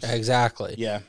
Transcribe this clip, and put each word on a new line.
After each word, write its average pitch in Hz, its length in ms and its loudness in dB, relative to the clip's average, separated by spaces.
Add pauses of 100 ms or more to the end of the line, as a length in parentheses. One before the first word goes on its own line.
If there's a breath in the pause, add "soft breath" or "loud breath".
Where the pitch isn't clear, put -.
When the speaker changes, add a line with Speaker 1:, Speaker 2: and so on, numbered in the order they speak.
Speaker 1:
Exactly. 117 720 0
Speaker 2:
Yeah. 107 300 -4